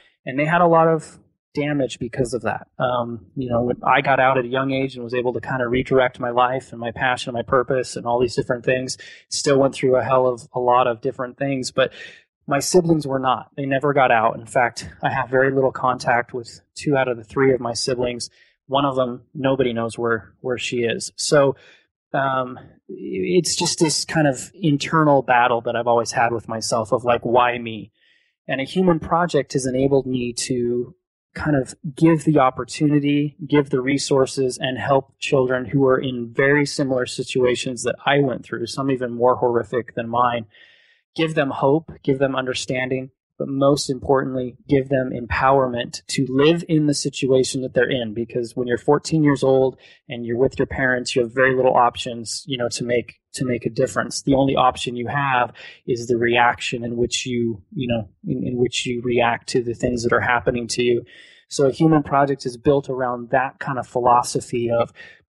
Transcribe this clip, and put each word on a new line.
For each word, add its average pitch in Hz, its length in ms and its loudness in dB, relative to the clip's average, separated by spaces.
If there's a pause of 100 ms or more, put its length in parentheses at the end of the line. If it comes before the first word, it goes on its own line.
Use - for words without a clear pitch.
(240)
and 131 140 -6
they 151 80 0
had 175 160 2
a 175 40 6
lot 165 220 6
of 160 300 -2 (360)
damage 143 460 -2
because 120 340 -4
of 113 80 -6
that. 101 240 -4 (140)
Um, 120 460 -4 (100)
you 131 120 -4
know, 120 140 0
when 123 140 -2 (100)
I 131 140 4
got 135 180 2
out 131 180 4
at 127 80 0
a 120 40 -8
young 135 240 -2
age 135 240 -4
and 123 80 -10
was 117 100 -6
able 123 200 0
to 127 60 -6
kinda 127 280 -4
redirect 127 500 2
my 123 120 -6
life 127 420 0
and 120 80 -14
my 117 100 -6
passion, 123 420 -4
my 120 100 -4
purpose, 127 520 0
and - 100 -10
all 120 140 0
these 123 160 0
different 127 300 -4
things, 127 340 -2 (300)
still 139 320 -2
went 135 120 2
through 127 220 0
a 127 80 2
hell 131 240 2
of 123 260 -4
a 127 60 -8
lot 123 300 2
of 113 120 -4
different 127 380 -8
things, 135 320 -4
but 131 220 0 (560)
my 143 100 0
siblings 165 480 2
were 131 140 -2
not. 127 360 -2
They 143 100 -6
never 135 260 0
got 131 180 4
out. 113 260 4
In 117 100 -14
fact, - 440 -2 (100)
I 139 100 -2
have 123 200 -4
very 131 220 4
little 135 180 2
contact 120 640 -2
with 117 260 -12 (140)
two 143 220 -2
out 131 100 2
of 123 100 -2
the 113 80 -14
three 135 300 2
of 123 60 -2
my 120 120 -4
siblings. 120 580 -4 (360)
One 135 180 0
of 135 120 -2
them, 123 260 -2 (100)
nobody 135 400 0
knows 117 240 -4
where, 117 440 -4
where 127 180 -6
she 120 240 -4
is. 113 340 -4
So, 139 380 2 (580)
um, 131 460 -4 (300)
it's 180 640 -2
just - 240 -2
this 156 260 0
kind 156 220 0
of 131 280 -2
internal 147 680 2
battle 120 400 2
that 117 140 -4
I've 117 100 -4
always 117 240 2
had 117 220 0
with 113 160 -6
myself 113 440 -4
of, 120 120 0
like, 120 200 0
why 120 340 2
me? 113 340 -10 (560)
And 135 120 -4
a 135 40 -4
human 180 340 2
project 165 540 -2
has 131 140 -2
enabled 135 400 2
me 123 260 -4
to 120 640 -4 (380)
kind 151 220 0
of 131 180 -2 (220)
give 160 260 4
the 151 160 4
opportunity, 143 960 0 (120)
give 139 220 2
the 135 100 2
resources, 135 800 0
and 131 180 -4
help 135 400 0
children 127 460 0
who 139 200 2
are 131 140 4
in 123 340 -6
very 143 320 4
similar 131 420 -2
situations 123 760 -2
that 120 140 -2 (100)
I 143 140 4
went 127 240 -2
through, 117 220 -8
some 135 220 -6
even 123 240 -2
more 120 220 4
horrific 120 600 -2
than 117 120 -6
mine, 120 380 0 (680)
give 160 180 0
them 143 160 0
hope, 143 400 0 (140)
give 135 160 0
them 135 160 0
understanding, 131 760 -4 (260)
but 135 120 -6
most 139 420 2
importantly, 131 680 -2 (120)
give 135 220 2
them 131 200 0
empowerment 127 960 0
to - 220 -2
live 151 400 4
in 156 180 2
the 147 80 2
situation 131 680 0
that 127 120 -8
they're 123 160 2
in. 117 240 -4
Because 117 400 -6
when 123 140 -4
you're 120 100 0
fourteen 147 460 2
years 143 180 2
old 131 340 4 (320)
and 120 160 -10
you're 117 140 -4
with 131 180 2
your 131 100 0
parents, 127 500 -2
you 127 60 4
have 117 120 -6
very 131 220 4
little 127 180 4
options, 120 720 0
you 135 100 -6
know, 120 120 -2
to - 160 -6
make, 120 300 -2 (180)
to - 120 -6
make 123 220 -4
a 120 40 2
difference. 120 520 0
The 139 120 2
only 135 200 4
option 127 400 2
you 120 140 -6
have 131 440 0 (320)
is 120 220 -2
the 120 100 2
reaction 120 680 2
in 117 120 -6
which 120 300 -2
you, 117 340 -2 (120)
you 135 160 -4
know, 117 200 -2 (160)
in, 139 220 -4
in 123 100 -4
which 120 300 -2
you 120 160 -4
react 120 460 0
to 127 160 -2
the 117 100 -6
things 123 300 -2
that 120 80 0
are 120 80 4
happening 120 480 0
to 123 160 -4
you. 120 180 2 (460)
So 143 180 2
a 131 60 2
human 156 320 4
project 139 420 0
is 123 100 -6
built 139 320 2
around 123 420 -4
that 135 280 0
kind 135 220 -6
of 113 80 -8
philosophy 120 800 0
of 117 220 0 (360)